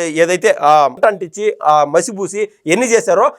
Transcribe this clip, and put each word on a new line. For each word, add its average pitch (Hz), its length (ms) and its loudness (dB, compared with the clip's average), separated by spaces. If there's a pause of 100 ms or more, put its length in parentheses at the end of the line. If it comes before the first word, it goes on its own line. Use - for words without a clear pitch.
(200)
ఏదైతే, 175 420 2
ఆ, 147 280 4 (160)
అంటించి, 202 580 -4
ఆ, 151 220 2
మసిపూసి 190 640 -4 (180)
ఎన్ని 214 200 0
చేశారో, 220 520 0